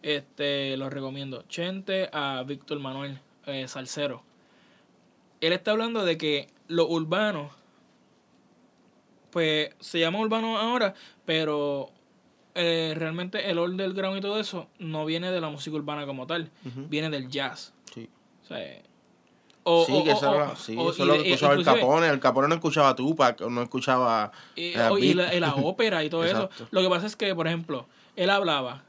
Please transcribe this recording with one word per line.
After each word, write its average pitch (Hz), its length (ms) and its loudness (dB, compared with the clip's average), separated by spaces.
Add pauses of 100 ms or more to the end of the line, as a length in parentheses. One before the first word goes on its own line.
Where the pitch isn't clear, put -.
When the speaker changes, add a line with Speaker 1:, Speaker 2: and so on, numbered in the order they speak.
Speaker 1:
Este, 143 720 -4
lo 135 140 -6
recomiendo. 135 580 -10
Chente 190 640 -4
a 139 340 -4
Víctor 143 340 -8
Manuel, 135 380 -8 (280)
eh, 135 200 -8
salsero. 131 560 -8 (1160)
Él 165 140 2
está 185 180 -2
hablando 226 320 -2
de 170 140 2
que 151 300 -2 (200)
lo 165 180 2
urbano, 165 640 -2 (1800)
pues, 156 400 0 (100)
se - 200 -6
llama 170 200 0
urbano 220 380 -2
ahora, 226 360 0 (300)
pero, 147 680 -2 (640)
eh, 165 420 0
realmente 180 540 -4
el 170 80 0
underground 190 600 -2
y - 20 -6
todo 202 200 -4
eso 190 280 -8 (100)
no 156 260 -6
viene 165 260 -4
de 185 100 -2
la 156 100 -4
música 147 260 -8
urbana 147 300 -6
como 131 200 -8
tal, 165 240 -4 (140)
Speaker 2:
Ujú. 131 240 -12
Speaker 1:
viene 156 220 -4
del 135 180 -6
jazz. 135 440 -6 (220)
Speaker 2:
Sí. 113 140 -14 (360)
Speaker 1:
O - 20 -20
sea, 67 360 -12 (800)
o, 170 200 8
Speaker 2:
Sí, 131 100 2
Speaker 1:
o, 151 100 6
Speaker 2:
que 151 80 6
Speaker 1:
o, - 40 6
Speaker 2:
eso 139 180 2
era, 147 180 2
Speaker 1:
o, - 40 -10
Speaker 2:
sí, 113 220 -8
Speaker 1:
o, 175 120 0
Speaker 2:
eso 165 80 -8
Speaker 1:
y 139 40 0
Speaker 2:
es 135 60 4
lo 147 60 8
Speaker 1:
de, 151 100 4
Speaker 2:
que 190 40 2
Speaker 1:
y 175 40 4
Speaker 2:
escuchaba 151 220 6
el 143 60 4
Speaker 1:
inclusive 135 220 6
Speaker 2:
Capone. 156 260 4
El 139 120 2
Capone 135 280 4
no 165 60 4
escuchaba 147 420 4
Tupac, 131 460 2
no 120 200 -2
escuchaba, 120 720 2 (220)
Speaker 1:
Y, 170 200 -6
Speaker 2:
eh, 113 160 4
Speaker 1:
o, 101 60 6
y 143 160 4
Speaker 2:
beat. 175 40 4
Speaker 1:
la, 180 180 2
y 175 60 2
la 156 140 2
Speaker 2:
<laughs> - 20 0
Speaker 1:
ópera 180 480 0
y 151 40 -2
todo 165 160 0
eso. 196 200 0
Speaker 2:
Exacto. 117 260 -12
Speaker 1:
Lo 185 120 2
que 185 60 4
pasa 180 180 2
es 208 100 -8
que, 196 180 -2
por 165 120 -2
ejemplo, 165 400 -4 (280)
él 180 160 2
hablaba 147 580 0